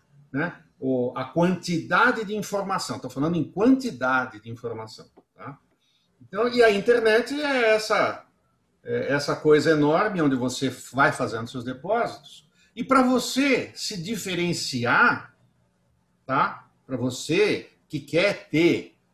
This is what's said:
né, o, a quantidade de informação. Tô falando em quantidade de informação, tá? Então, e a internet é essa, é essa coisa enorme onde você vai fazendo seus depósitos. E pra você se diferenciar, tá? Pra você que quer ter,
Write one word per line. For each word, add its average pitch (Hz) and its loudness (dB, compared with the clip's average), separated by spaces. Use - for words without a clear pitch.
né, 160 -4
o, 127 -2
a 131 -6
quantidade 175 0
de 202 -6
informação. 190 -6
Tô 131 -12
falando 156 -2
em 160 -2
quantidade 131 0
de 113 -18
informação, 113 -12
tá? 120 -16
Então, 196 -2
e 240 2
a 226 8
internet 226 2
é 269 2
essa, 214 0
é 120 -2
essa 143 -2
coisa 151 4
enorme 165 2
onde 139 2
você 127 -2
vai 139 2
fazendo 117 -6
seus 123 -12
depósitos. 185 -6
E 220 -6
pra 262 4
você 247 0
se - -10
diferenciar, 175 -2
tá? 156 -2
Pra 131 -10
você 135 -2
que 151 -8
quer 190 -2
ter, 156 2